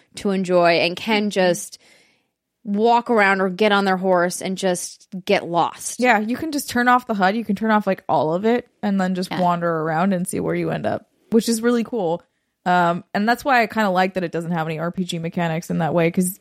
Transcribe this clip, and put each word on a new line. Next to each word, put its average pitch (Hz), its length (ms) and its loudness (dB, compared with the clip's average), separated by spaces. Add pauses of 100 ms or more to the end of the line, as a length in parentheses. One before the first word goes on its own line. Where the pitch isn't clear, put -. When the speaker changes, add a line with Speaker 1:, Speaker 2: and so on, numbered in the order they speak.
(160)
Speaker 1:
to 202 140 -4
enjoy 175 480 4
and 170 180 0
can 214 340 -2
just 185 480 0 (880)
walk 233 460 2
around 196 300 4
or 190 80 2
get 202 240 2
on 202 120 4
their 190 120 2
horse 180 440 2
and 185 160 -6
just - 520 -4 (160)
get 196 240 2
lost. - 500 -2
Speaker 2:
Yeah, 233 220 4
you 220 160 -4
can 320 160 -6
just 277 180 -6
turn 240 160 0
off 247 220 2
the 226 60 -4
hud. 196 200 2
You 233 100 -4
can 202 120 -2
turn 220 160 0
off, 214 160 2
like, - 200 -2
all 156 260 0
of 190 100 -2
it 240 240 0 (160)
and 196 160 0
then 185 160 -2
just 180 160 -6
Speaker 1:
Yeah. - 80 -4
Speaker 2:
wander 175 280 0 (120)
around 165 320 0
and 180 160 -2
see 190 100 -6
where 170 160 -2
you 170 160 -2
end 156 160 -6
up, - 220 -4 (220)
which 226 180 4
is 226 120 -2
really 233 220 0
cool. 180 400 -4 (420)
Um, 175 380 2 (100)
and 202 160 0
that's 240 160 -2
why 254 180 4
I 214 40 0
kinda 214 240 0
like 185 240 0
that 185 80 -4
it 165 80 -4
doesn't 170 220 -4
have 160 160 -2
any 160 100 -6
R 170 140 -4
P 185 100 -4
G 175 160 -6
mechanics 165 520 -4
in 175 80 -2
that 156 140 0
way, 165 200 2
'cause 185 280 -2